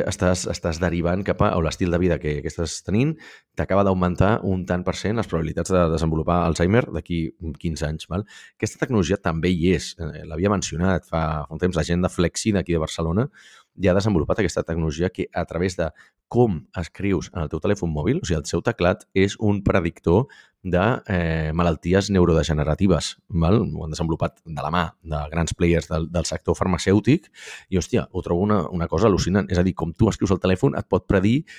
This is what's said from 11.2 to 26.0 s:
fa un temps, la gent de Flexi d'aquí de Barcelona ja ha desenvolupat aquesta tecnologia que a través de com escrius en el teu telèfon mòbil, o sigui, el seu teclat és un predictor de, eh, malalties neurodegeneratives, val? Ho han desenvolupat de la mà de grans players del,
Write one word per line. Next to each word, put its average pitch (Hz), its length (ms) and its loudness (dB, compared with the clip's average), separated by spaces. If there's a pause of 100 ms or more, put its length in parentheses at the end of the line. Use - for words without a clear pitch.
fa - 80 -16
un 80 80 -10
temps, 90 160 0
la 78 80 2
gent 90 240 0
de - 60 -12
Flexi 92 420 0
d'aquí 85 220 0
de 78 80 -2
Barcelona 85 420 -2 (500)
ja 92 140 4
ha 92 60 4
desenvolupat 92 440 2
aquesta 90 220 -2
tecnologia 82 500 -2
que 92 200 -6
a 87 120 -4
través 87 320 -4
de 80 140 -2 (360)
com 113 320 2 (160)
escrius 90 580 -4
en 87 100 -4
el 76 60 -4
teu 80 140 -6
telèfon 92 300 0
mòbil, 95 260 0
o - 80 -8
sigui, 78 140 -2
el - 80 -12
seu 87 160 -2
teclat 90 400 0 (100)
és 98 240 2
un 104 240 0
predictor 92 600 2 (420)
de, 87 160 2 (240)
eh, 80 480 -2
malalties 87 560 2
neurodegeneratives, 80 1040 2 (160)
val? 85 320 2
Ho 78 240 -4
han 78 80 -8
desenvolupat 80 500 -4
de 78 220 -10
la 76 80 -6
mà 87 100 2 (180)
de 76 200 -6 (100)
grans 82 240 -2
players 85 320 2
del, 80 240 -4